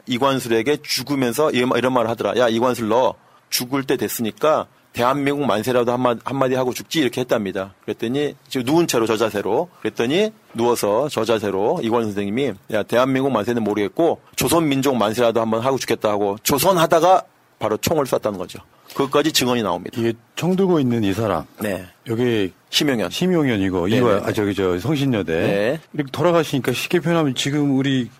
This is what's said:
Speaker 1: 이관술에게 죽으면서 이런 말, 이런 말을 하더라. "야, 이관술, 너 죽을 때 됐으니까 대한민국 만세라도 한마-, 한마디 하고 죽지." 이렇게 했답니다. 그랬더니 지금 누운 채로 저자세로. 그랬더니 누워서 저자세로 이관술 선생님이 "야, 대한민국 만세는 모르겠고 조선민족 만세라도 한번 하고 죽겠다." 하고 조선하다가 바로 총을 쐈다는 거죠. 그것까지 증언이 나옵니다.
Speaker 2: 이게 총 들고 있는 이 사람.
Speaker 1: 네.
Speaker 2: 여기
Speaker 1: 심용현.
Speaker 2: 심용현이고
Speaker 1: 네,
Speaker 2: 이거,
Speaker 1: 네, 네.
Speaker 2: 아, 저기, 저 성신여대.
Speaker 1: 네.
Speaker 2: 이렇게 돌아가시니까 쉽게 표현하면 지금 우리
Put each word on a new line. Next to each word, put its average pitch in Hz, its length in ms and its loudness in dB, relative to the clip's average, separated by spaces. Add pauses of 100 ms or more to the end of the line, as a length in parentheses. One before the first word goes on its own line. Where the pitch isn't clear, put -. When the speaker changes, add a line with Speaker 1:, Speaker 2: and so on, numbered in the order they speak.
Speaker 1:
이관술에게 123 760 0
죽으면서 135 720 -2
이런 123 180 0
말, 120 100 0
이런 127 140 0
말을 117 160 2
하더라. 104 280 -2
"야, 123 100 4
이관술, 117 400 0
너 110 260 2 (360)
죽을 131 340 -4
때 135 140 0
됐으니까 113 680 -2 (280)
대한민국 139 520 0
만세라도 120 460 2
한마-, 123 240 0 (100)
한마디 131 300 -2
하고 127 180 -2
죽지." 107 260 -6
이렇게 127 220 0
했답니다. 98 540 -4 (100)
그랬더니 127 500 -4 (140)
지금 127 160 -4
누운 160 220 2
채로 117 180 2
저자세로. 107 640 0 (120)
그랬더니 143 500 0 (240)
누워서 117 520 0
저자세로 110 760 0
이관술 113 300 0
선생님이 104 400 -4 (180)
"야, 107 100 -2
대한민국 131 500 0
만세는 113 320 -2
모르겠고 104 560 0 (160)
조선민족 139 640 0
만세라도 113 420 2
한번 113 220 -2
하고 131 160 0
죽겠다." 113 320 0
하고 104 320 0
조선하다가 165 840 4 (360)
바로 107 180 -2
총을 151 300 0
쐈다는 110 320 -2
거죠. 90 200 -12 (340)
그것까지 147 380 0
증언이 123 320 0
나옵니다. 92 360 -4
Speaker 2:
이게 113 140 0 (220)
총 180 200 0
들고 180 240 2
있는 120 240 0
이 98 100 0
사람. 95 320 -2 (140)
Speaker 1:
네. 95 260 -6 (220)
Speaker 2:
여기 113 460 0 (160)
Speaker 1:
심용현. 120 400 0
Speaker 2:
심용현이고 110 760 0
Speaker 1:
네, - 100 2
Speaker 2:
이거, 123 160 4
Speaker 1:
네, 98 60 2
네. - 60 -6
Speaker 2:
아, 110 60 -2
저기, 104 240 0
저 92 240 0
성신여대. 123 540 -2
Speaker 1:
네. 107 460 0 (140)
Speaker 2:
이렇게 143 180 -6
돌아가시니까 151 600 0
쉽게 170 300 0
표현하면 156 340 0
지금 143 420 0
우리 135 320 0 (100)